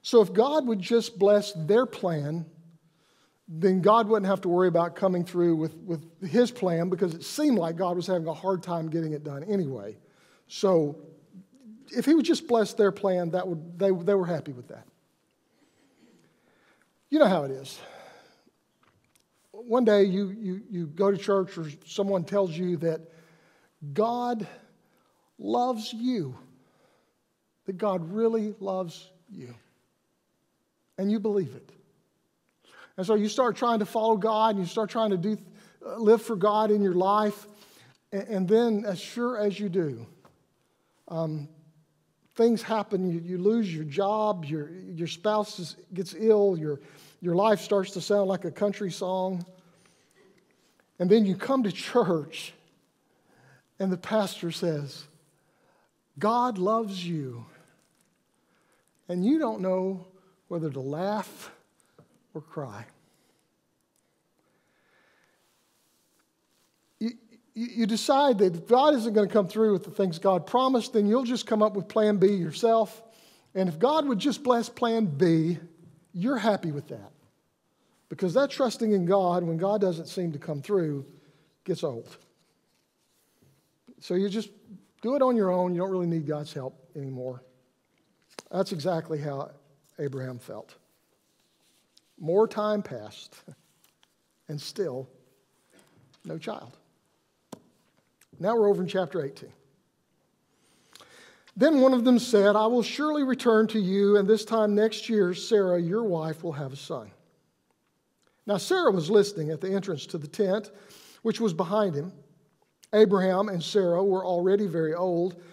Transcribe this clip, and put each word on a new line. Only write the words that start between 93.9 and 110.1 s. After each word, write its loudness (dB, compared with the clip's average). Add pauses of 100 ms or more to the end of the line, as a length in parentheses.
and -10
still -8 (1160)
no -10
child. -12 (1600)
Now -2
we're 4
over 2
in -4
chapter -4
eighteen. -12 (2000)
Then 6
one 8
of 2
them 6
said, 4
"I 2
will 2
surely -2
return 4
to -2
you, 4
and 4
this 4
time 0
next 0
year, 2
Sarah, 2
your -2
wife, -4
will -6
have -8
a -14
son." -12 (1400)
Now 0
Sarah 2
was -2
listening 2
at -8
the -6
entrance -4
to -10